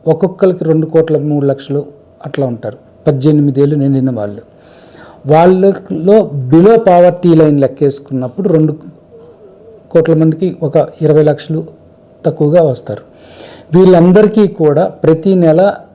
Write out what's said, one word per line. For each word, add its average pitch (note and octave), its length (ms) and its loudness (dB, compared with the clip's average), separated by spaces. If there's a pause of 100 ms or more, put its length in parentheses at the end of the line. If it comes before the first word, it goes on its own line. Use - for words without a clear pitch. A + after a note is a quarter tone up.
ఒక్కొక్కరికి F3+ 560 -2
రెండు D#3+ 220 0
కోట్ల D#3+ 320 -2
మూడు C#3+ 280 -4
లక్షలు C#3 400 -6 (400)
అట్లా C#3 220 -6
ఉంటారు, A2 300 -10 (300)
పద్దెనిమిదేళ్ళు C#3+ 680 0
నిండిన C3+ 360 -2
వాళ్ళు. G#2 300 -8 (840)
వాళ్ళలో F#3 440 2 (680)
below D#3+ 400 2
poverty F3 680 2
line D3 180 2
లెక్కేసుకున్నప్పుడు C3+ 880 -4
రెండు D#3 260 0 (1160)
కోట్ల E3 220 2
మందికి D#3+ 500 -2
ఒక D3+ 240 -2 (140)
ఇరవై D3+ 220 2
లక్షలు D#3 420 -4 (600)
తక్కువగా D3+ 360 0
వస్తారు. B2 400 -4 (760)
వీళ్ళందరికీ F#3 680 4
కూడా D#3 380 0
ప్రతి D#3+ 500 -2
నెల F3 380 2 (220)